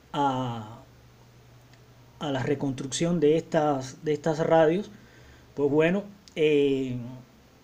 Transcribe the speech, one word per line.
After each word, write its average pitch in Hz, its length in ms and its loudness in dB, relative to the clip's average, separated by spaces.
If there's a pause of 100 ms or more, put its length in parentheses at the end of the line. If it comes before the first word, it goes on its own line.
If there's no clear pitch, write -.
(120)
a, 127 720 -4 (1400)
a 156 120 -6
la 131 120 -4
reconstrucción 143 800 -2
de 151 180 4
estas, 151 680 -2
de 151 80 -2
estas 147 260 -2
radios, 160 520 4 (640)
pues 143 160 0
bueno, 165 320 2 (340)
eh, 139 600 2 (640)